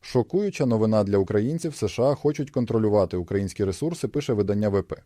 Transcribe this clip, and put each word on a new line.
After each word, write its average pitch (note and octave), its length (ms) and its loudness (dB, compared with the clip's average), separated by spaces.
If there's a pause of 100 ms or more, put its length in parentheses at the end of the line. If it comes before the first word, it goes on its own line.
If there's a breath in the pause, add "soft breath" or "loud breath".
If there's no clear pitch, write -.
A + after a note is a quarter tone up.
(140)
Шокуюча F3 520 0
новина A2 380 2
для G2 140 2
українців: A#2 560 0
С G#2+ 140 -4
Ш - 140 -2
А C#3 120 4
хочуть D3 360 -2
контролювати G#2+ 680 2
українські G2 480 -2
ресурси, C3+ 440 -4
пише C#3+ 240 -4
видання G#2 360 0
В G2 140 2
П. - 240 -8